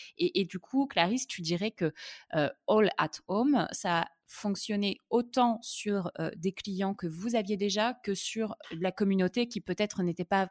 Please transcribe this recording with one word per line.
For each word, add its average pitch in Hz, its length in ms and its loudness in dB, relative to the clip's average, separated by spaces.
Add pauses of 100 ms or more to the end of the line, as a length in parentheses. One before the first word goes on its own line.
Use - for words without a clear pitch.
(160)
Et, - 240 2
et 185 60 2
du 180 120 -8
coup, 269 280 0
Clarisse, 202 400 2
tu - 160 -8
dirais 175 300 -2
que, 160 200 0 (420)
euh, 147 140 2 (200)
All 214 280 6
at 156 140 0 (180)
Home, 233 420 4
ça 170 360 0 (200)
fonctionnait 202 720 -2 (140)
autant 240 500 2
sur, 202 580 -2
euh, 160 160 -2
des 185 180 -2
clients 196 420 -4
que 185 120 -6
vous 185 300 -4
aviez 208 220 0
déjà 214 440 0
que 202 120 -2
sur 214 420 -4 (160)
la 175 180 -2
communauté 196 580 2
qui 214 120 -6
peut-être 190 420 -2
n'était 175 220 -2
pas 190 260 2